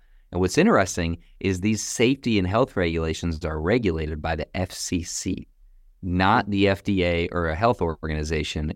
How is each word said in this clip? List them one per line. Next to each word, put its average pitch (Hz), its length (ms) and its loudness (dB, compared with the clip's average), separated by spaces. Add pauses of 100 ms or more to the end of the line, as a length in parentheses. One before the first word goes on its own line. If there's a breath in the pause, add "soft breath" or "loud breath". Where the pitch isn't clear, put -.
(320)
And 87 80 -2
what's 92 200 2
interesting 95 580 2 (220 soft breath)
is 92 220 0
these 107 200 0
safety 120 560 0
and 92 100 2
health 113 280 0
regulations 82 680 -2
are 78 160 -4
regulated 80 600 0
by 80 140 -2
the 78 200 -8
F 92 160 -4
C - 300 -4
C, - 460 -6 (560)
not 95 480 2
the 98 160 4
F 98 160 0
D 98 200 0
A 85 260 0
or 85 180 -2
a 80 80 -2
health 113 260 2
organization. 78 960 -2